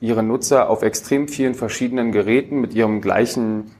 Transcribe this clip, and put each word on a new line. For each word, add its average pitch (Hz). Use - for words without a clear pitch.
ihre 113
Nutzer 123
auf 110
extrem 139
vielen 131
verschiedenen 120
Geräten 113
mit 107
ihrem 107
gleichen 110